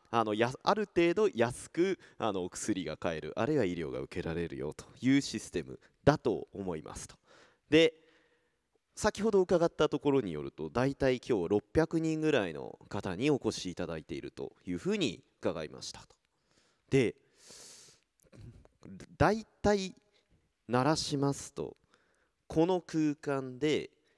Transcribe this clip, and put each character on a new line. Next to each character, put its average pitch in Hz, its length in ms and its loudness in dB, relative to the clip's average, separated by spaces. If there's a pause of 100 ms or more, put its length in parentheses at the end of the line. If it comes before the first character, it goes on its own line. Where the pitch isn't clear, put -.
(120)
あ、 117 80 2
あ 113 40 4
の、 107 100 0
や-、 117 180 2 (120)
あ 185 100 4
る 110 200 -2
程 170 200 4
度 208 200 2
安 117 380 -2
く、 180 260 0 (200)
あ 110 140 -2
の、 95 120 -2
お 90 60 -6
薬 95 360 -4
が 76 120 -8
買 82 200 -4
え 76 40 -8
る、 76 140 -10
あ 110 100 0
る 151 80 0
い 151 40 2
は 113 80 2
医 87 80 0
療 82 160 -4
が 64 120 -6
受 82 200 -8
け 82 60 -4
ら 82 80 -4
れ 87 120 -4
る 67 100 -10
よ 73 160 -6
と - 120 -18 (160)
い 135 160 4
う 139 40 2
シ - 180 -6
ス - 120 -16
テ 82 120 -4
ム 65 160 -14 (240)
だ 147 140 4
と 98 360 -2
思 92 220 -6
い 78 80 -10
ま 50 120 -14
す - 120 -14
と。 - 80 -20 (540)
で、 160 240 6 (1040)
先 - 260 -2
ほ 220 80 2
ど 202 120 4
伺 175 220 2
っ 165 60 4
た 151 200 0
と 147 100 -2
こ 143 120 0
ろ 135 100 4
に 95 100 -4
よ 73 100 -6
る 69 100 -8
と、 78 180 -8
大 127 260 0
体 131 240 2
今 107 240 0
日 82 60 -2
六 104 160 2 (100)
百 160 240 2
人 160 220 -2
ぐ 156 100 2
ら 110 160 2
い 80 60 -6
の 65 340 -10
方 98 300 -6
に 135 120 0
お 143 60 4
越 110 160 -2
し - 180 -6
い 82 60 -8
た 87 120 -6
だ 80 100 -6
い 76 80 -12
て 80 100 -10
い 67 60 -8
る 67 100 -12
と - 220 -10 (120)
い 90 60 -6
う 90 60 -4
ふ 120 140 -6
う 220 60 0
に 131 240 -2 (200)
伺 80 240 -4
い - 40 -10
ま 65 120 -16
し - 100 -12
た - 80 -16
と。 - 160 -20 (720)
で、 127 260 2 (2000)
大 208 260 4 (180)
体 196 320 2 (760)
鳴 123 160 4
ら 156 100 4
し 147 220 -4
ま 139 160 2
す - 180 -12
と、 - 240 -8 (720)
こ 160 180 2
の 180 140 0
空 156 360 -2
間 131 440 -6
で 135 320 0 (260)